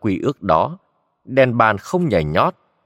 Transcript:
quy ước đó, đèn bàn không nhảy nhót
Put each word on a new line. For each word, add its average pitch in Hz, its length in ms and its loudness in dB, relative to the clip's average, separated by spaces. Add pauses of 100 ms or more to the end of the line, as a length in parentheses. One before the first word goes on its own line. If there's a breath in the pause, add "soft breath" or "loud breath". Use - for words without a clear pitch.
quy 98 220 -2
ước 131 200 -4
đó, 98 360 0 (460)
đèn 127 320 0
bàn 110 220 2
không 180 300 -4
nhảy 90 160 0
nhót 101 300 0 (320)